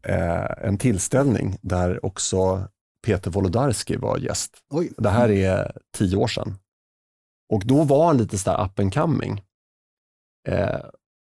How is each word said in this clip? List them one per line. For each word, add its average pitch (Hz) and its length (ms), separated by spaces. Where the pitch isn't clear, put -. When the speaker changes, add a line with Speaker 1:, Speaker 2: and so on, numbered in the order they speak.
Speaker 1:
eh, 87 600
en 101 100
tillställning 117 840
där 90 440
också 95 580
Peter 98 260
Wolodarski 98 640
var - 220
gäst. - 400
Speaker 2:
Oj. 165 280
Speaker 1:
Det 107 120
här 113 220
är 95 460
tio 95 200
år 120 100
sedan. - 280
Och 104 120
då 139 180
var 147 240
han 156 100
lite 107 200
så 92 140
där 95 140
up - 140
and 98 140
coming. 135 500
Eh, 92 320